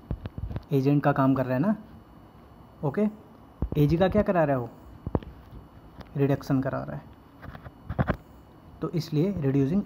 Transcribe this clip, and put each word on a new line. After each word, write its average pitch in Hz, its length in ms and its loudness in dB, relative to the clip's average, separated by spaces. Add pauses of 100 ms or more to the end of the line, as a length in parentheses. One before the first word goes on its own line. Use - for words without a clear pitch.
(720)
एजेंट 143 300 4
का 147 80 4
काम 139 220 4
कर 131 120 0
रहा 127 80 -2
है 127 60 0
ना। 208 160 2 (1080)
ओके, 202 240 0 (720)
एजी 147 200 4
का 190 100 4
क्या 208 140 2
करा 185 220 2
रहा 143 120 2
है 123 60 0
वो? 117 80 -8 (1500)
Reduction 139 440 0
करा 131 220 -4
रहा 143 120 -10
है, 147 80 -12 (1800)
तो 160 80 -4
इसलिए 160 480 0
reducing 135 480 2